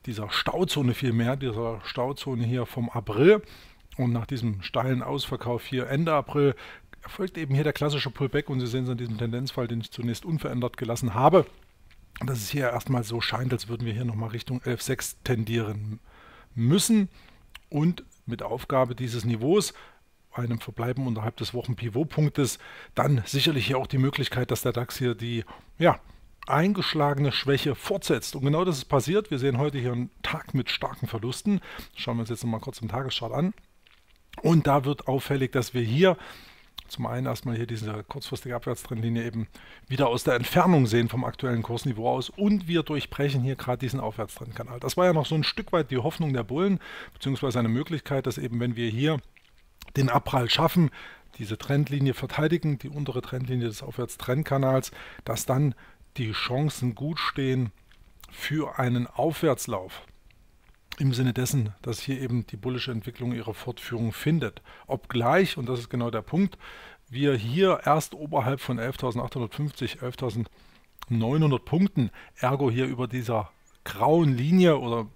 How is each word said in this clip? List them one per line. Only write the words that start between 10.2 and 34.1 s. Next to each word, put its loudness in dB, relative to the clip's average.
unverändert -2
gelassen -2
habe, 6
dass -2
es -6
hier 0
erstmal -2
so -4
scheint, -2
als -4
würden -6
wir -2
hier -2
nochmal -4
Richtung -6
elf -4
sechs -6
tendieren -2
müssen 4
und 2
mit -6
Aufgabe 0
dieses -4
Niveaus, 2
einem -4
Verbleiben -4
unterhalb -4
des -6
Wochenpivotpunktes, 0
dann 4
sicherlich 2
hier 2
auch -2
die -2
Möglichkeit, 0
dass 0
der 0
dax -4
hier 0
die, -4
ja, 6
eingeschlagene 2
Schwäche 0
fortsetzt. -2
Und -2
genau 4
das 0
ist -8
passiert. 2
Wir -2
sehen 0
heute 0
hier -2
einen -4
Tag -6
mit 0
starken -4
Verlusten. -2
Schauen -4
wir -2
uns -6
jetzt -6
nochmal -2
kurz -10
im -6
Tageschart -4
an. 0